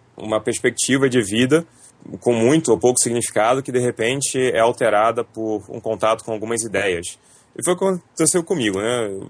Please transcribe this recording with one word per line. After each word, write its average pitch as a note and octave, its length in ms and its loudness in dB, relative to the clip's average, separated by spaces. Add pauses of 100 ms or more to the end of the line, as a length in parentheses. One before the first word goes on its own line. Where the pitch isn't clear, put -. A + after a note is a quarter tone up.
(180)
uma G#2+ 240 -2
perspectiva B2+ 640 0
de B2+ 140 2
vida B2+ 420 2 (560)
com A#2+ 140 2
muito B2 380 4
ou G#2+ 80 4
pouco B2 200 4
significado A#2 640 0
que C3+ 100 -10
de B2 80 0
repente B2 600 -2 (120)
é - 80 0
alterada A2+ 640 2
por G#2+ 460 -6
um A#2+ 100 -12
contato A2 440 0
com - 80 -8
algumas A2 320 -4
ideias. F#2+ 560 -4 (360)
E A#2+ 80 -10
foi F3+ 120 0
o - 20 -8
que F#3+ 80 -2
aconteceu F3 580 0
comigo, A#2 360 -2
né? A2+ 300 -2 (200)